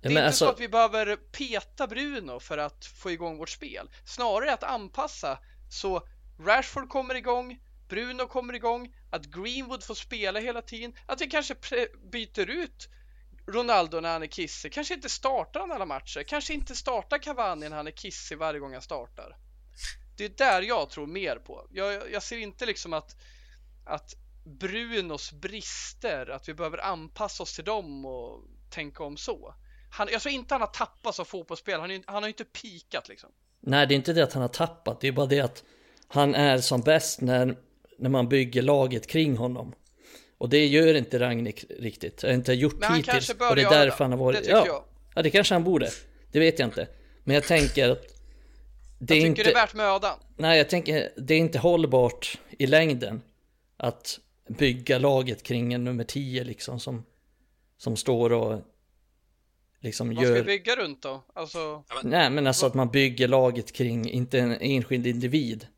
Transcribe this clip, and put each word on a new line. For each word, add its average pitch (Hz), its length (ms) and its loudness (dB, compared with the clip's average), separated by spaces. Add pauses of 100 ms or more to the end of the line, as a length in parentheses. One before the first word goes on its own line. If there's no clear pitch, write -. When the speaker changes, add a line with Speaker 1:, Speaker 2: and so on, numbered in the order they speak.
Speaker 1:
Det 127 60 -4
är - 20 0
Speaker 2:
Ja, 147 40 4
men - 20 6
Speaker 1:
inte 143 100 6
Speaker 2:
alltså 151 200 4
Speaker 1:
så - 60 4
att - 80 -6
vi 240 80 -6
behöver 214 480 2
peta 254 680 -8
Bruno 220 540 -8
för 151 180 -8
att 147 280 -8
få - 240 -12
igång 165 280 -8
vårt 160 120 -12
spel. - 400 -14 (160)
Snarare 240 460 -2
att - 100 -4
anpassa 214 760 -8 (320)
så 185 380 -6 (320)
Rashford 254 480 0
kommer 254 260 -6
igång, 247 440 -4 (300)
Bruno 247 380 -6
kommer 247 280 -8
igång, 240 400 -4 (180)
att 160 140 -8
Greenwood 240 580 -10
får 220 100 -12
spela 208 460 -6
hela 233 220 -8
tiden, 233 320 -14 (120)
att 262 140 -6
vi 302 60 -4
kanske 285 280 -4
pre-, - 560 -6
byter 220 400 -6
ut 330 380 -10 (580)
Ronaldo 196 540 0
när 165 120 -4
han 160 100 -4
är 156 40 -10
kissig, - 460 -10
kanske 294 220 -6
inte 269 140 -12
startar 269 520 -4
han 370 120 -8
alla 202 140 -6
matcher, 143 360 -10
kanske - 320 -6
inte 269 220 -6
startar 254 420 -4
Cavani 202 500 -6
när 151 80 -12
han 151 100 -8
är 156 40 -10
kissig - 480 -14
varje 151 220 -4
gång 139 120 -12
han 127 100 -14
startar. - 540 -14 (840)
Det 208 60 -8
är 208 40 -8
där 196 340 2
jag 202 280 -2
tror 147 160 -10
mer 165 300 -6
på. - 340 -18
Jag, 202 420 -6
jag 208 100 -6
ser - 160 -12
inte 214 280 -10
liksom 185 260 -8
att, - 240 -8 (680)
att - 280 -12 (300)
Brunos 180 880 -8
brister, 180 960 -10
att 135 180 -12
vi 156 60 -12
behöver 165 240 -8
anpassa 185 640 -8
oss - 120 -12
till 214 100 -14
dem 170 400 -8
och 120 400 -14 (260)
tänka 151 340 -12
om 143 120 -12
så. - 380 -10 (380)
Han, 208 200 -4
jag 226 100 -2
tror 285 120 -4
inte 262 200 -6
han 254 60 0
har 214 80 -4
tappat - 460 -8
som 175 120 -8
fotbollsspelare. 170 540 -8
Han 175 100 -10
är, 190 160 -10
han 202 100 -14
har 208 60 -4
ju 214 60 -6
inte 214 160 -12
pikat, - 640 -12
liksom. - 220 -20 (320)
Speaker 2:
Nej, 139 240 4
det 135 80 4
är - 20 4
inte 139 160 -2
det 160 120 4
att - 80 -4
han 131 100 -2
har 123 60 0
tappat. - 520 -4
Det 135 80 0
är 131 40 0
bara 139 140 0
det 139 140 2
att - 240 -4 (440)
han 143 260 4
är 139 240 4
som 127 220 2
bäst 151 400 2
när, 127 360 2 (420)
när 127 120 0
man 123 180 2
bygger 123 340 2
laget 131 440 2
kring 156 300 2
honom. 123 360 -4 (680)
Och 123 100 -4
det 147 180 6
gör 156 280 8
inte 127 260 0
Rangnick 117 440 -2 (140)
riktigt. 110 440 -8
Har 117 80 2
inte 127 220 2
gjort 131 220 4
Speaker 1:
Men - 140 -4
han 233 80 4
Speaker 2:
hittills. - 160 2
Speaker 1:
kanske 247 220 0
bör 240 160 2
Speaker 2:
Och 226 60 6
det - 60 6
är - 20 6
Speaker 1:
göra - 140 8
Speaker 2:
därför 139 200 6
Speaker 1:
det. 143 60 2
Speaker 2:
han 131 80 0
har 123 60 -2
varit, 131 180 2
Speaker 1:
Det 208 60 -2
tycker 196 140 4
Speaker 2:
ja. 214 100 8
Speaker 1:
jag. 147 180 -4 (300)
Speaker 2:
Ja, 170 80 0
det 160 80 4
kanske 202 240 4
han 170 100 4
borde. 151 260 2 (420)
Det 139 60 4
vet 160 200 6
jag 127 100 2
inte. 85 200 -6 (360)
Men 135 100 2
jag 147 100 4
tänker 139 460 4
att... 117 80 2 (1000)
Det 123 160 2
Speaker 1:
Jag - 20 8
Speaker 2:
är 151 40 8
Speaker 1:
tycker 160 60 6
Speaker 2:
inte 165 160 4
Speaker 1:
det 214 80 6
är - 40 6
värt 214 200 4
mödan. 202 440 0 (180)
Speaker 2:
Nej, 160 220 6
jag 151 120 6
tänker 156 460 0
det 131 180 2
är 160 40 8
inte 160 200 2
hållbart 131 800 4 (200)
i 139 80 2
längden 131 560 2 (540)
att - 440 -6 (280)
bygga 127 500 2
laget 131 440 2
kring 120 300 -2
en 123 120 -2
nummer 123 200 -2
tio, 127 400 -6
liksom, 123 360 -10
som, 123 240 -8 (760)
som 117 180 -4
står 117 360 4
och, 110 280 0 (1200)
liksom, 120 340 -4
Speaker 1:
Vad - 20 -4
ska 123 100 4
Speaker 2:
gör 120 80 6
Speaker 1:
vi 120 80 6
bygga 202 340 0
runt 160 260 -6
då? 135 220 -10 (100)
Alltså 165 240 -8 (300)
Speaker 3:
Ja, 120 140 -12
men 123 80 -4
Speaker 2:
Nej, 139 200 4
men 143 160 2
alltså 131 180 2
Speaker 1:
vad 131 60 4
Speaker 2:
att 117 40 -12
man 127 160 2
bygger 127 380 4
laget 127 440 4
kring 117 380 -2
inte 123 280 0
en 123 220 2
enskild 127 460 0
individ. 123 600 -2 (120)